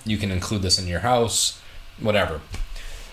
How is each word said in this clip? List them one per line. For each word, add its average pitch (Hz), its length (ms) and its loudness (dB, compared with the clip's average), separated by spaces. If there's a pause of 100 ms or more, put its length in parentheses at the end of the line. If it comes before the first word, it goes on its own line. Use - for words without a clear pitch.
you 110 120 0
can 98 140 0
include 95 300 0
this 92 180 4
in 92 80 -4
your 87 120 0
house, 120 600 2 (400)
whatever. 92 420 2 (720)